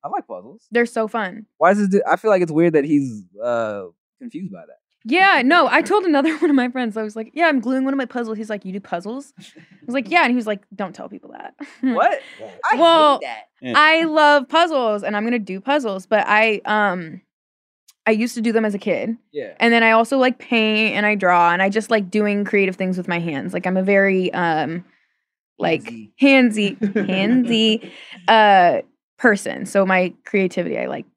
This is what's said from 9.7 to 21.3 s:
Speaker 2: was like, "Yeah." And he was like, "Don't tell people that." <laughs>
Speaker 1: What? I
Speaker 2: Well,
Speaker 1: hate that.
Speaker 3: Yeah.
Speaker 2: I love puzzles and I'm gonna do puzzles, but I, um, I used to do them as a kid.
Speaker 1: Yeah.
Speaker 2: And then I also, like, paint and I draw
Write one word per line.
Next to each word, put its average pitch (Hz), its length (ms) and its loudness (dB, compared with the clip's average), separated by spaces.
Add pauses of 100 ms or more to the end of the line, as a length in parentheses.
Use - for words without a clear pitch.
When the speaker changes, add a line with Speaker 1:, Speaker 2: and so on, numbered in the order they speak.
Speaker 2:
was 240 100 -10
like, 247 140 -4
"Yeah." 339 140 2
And 311 80 2
he 247 60 0
was 226 100 -4
like, 208 160 -6 (100)
"Don't 190 220 -10
tell - 140 -16
people - 240 -20
that." - 220 -18 (140)
<laughs> - 140 -20
Speaker 1:
What? 262 380 0 (500)
I 427 60 2
Speaker 2:
Well, 311 420 4
Speaker 1:
hate 139 80 -10
that. 127 160 -12 (180)
Speaker 3:
Yeah. 131 160 -8
Speaker 2:
I 320 280 4
love 294 440 2
puzzles 269 540 0
and 208 140 -4
I'm 208 80 -2
gonna 240 160 -2
do 190 200 -10
puzzles, 233 460 -4
but 214 220 2
I, 214 380 2
um, 185 540 -2 (880)
I 220 60 2
used 233 240 -2
to 233 40 -8
do 226 120 -2
them 226 120 0
as 202 120 -4
a - 20 -8
kid. 196 380 -4 (160)
Speaker 1:
Yeah. 104 260 -4
Speaker 2:
And 233 160 2
then 233 80 4
I 226 80 4
also, 226 280 2
like, 254 200 0
paint 220 560 -2
and 208 100 -2
I 208 120 0
draw 175 360 2